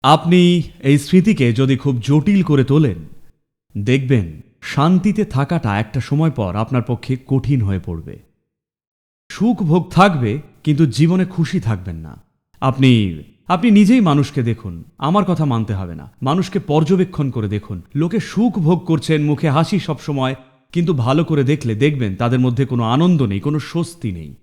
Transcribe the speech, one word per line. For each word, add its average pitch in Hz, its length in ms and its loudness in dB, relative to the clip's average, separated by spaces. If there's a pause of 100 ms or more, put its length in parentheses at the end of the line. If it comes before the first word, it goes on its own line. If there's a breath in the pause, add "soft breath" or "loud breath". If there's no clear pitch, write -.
আপনি 175 580 4 (220)
এই 139 140 4
স্মৃতিকে 143 560 2
যদি 135 240 2
খুব 131 220 -2
জটিল 151 440 2
করে 139 200 2
তোলেন, 123 500 0 (640)
দেখবেন 110 640 0 (200)
শান্তিতে 185 640 0
থাকাটা 135 540 -2
একটা 110 200 -4
সময় 151 320 0
পর 95 240 -4
আপনার 117 260 -2
পক্ষে 127 360 -4 (100)
কঠিন 135 340 0
হয়ে 98 180 -2
পড়বে। 82 400 -12 (1120)
সুখ 220 320 -2
ভোগ 165 280 2
থাকবে, 151 500 2 (220)
কিন্তু 151 220 2
জীবনে 160 400 2
খুশি 180 340 -4
থাকবেন 95 360 -6
না। 80 280 -16 (380)
আপনি, 120 600 2 (240)
আপনি 185 240 2
নিজেই 208 300 6
মানুষকে 143 420 0
দেখুন, 101 400 -6 (140)
আমার 175 280 0
কথা 160 200 0
মানতে 113 280 -2
হবে 92 220 -6
না, 73 160 -18 (100)
মানুষকে 170 380 -2
পর্যবেক্ষণ 156 720 0
করে 110 180 -4
দেখুন। 98 340 -6 (140)
লোকে 170 240 -2
সুখ 214 400 -2
ভোগ 165 260 0
করছেন, 156 380 0
মুখে 151 260 0
হাসি 160 300 0
সব 151 200 -6
সময়, 135 360 -4 (380)
কিন্তু 170 200 0
ভালো 135 300 0
করে 147 200 0
দেখলে 127 320 -2
দেখবেন 127 400 0
তাদের 120 240 0
মধ্যে 127 260 0
কোনো 120 180 -4
আনন্দ 147 380 2
নেই, 101 180 0
কোনো 147 200 -4
স্বস্তি 165 520 -8
নেই। 78 320 -12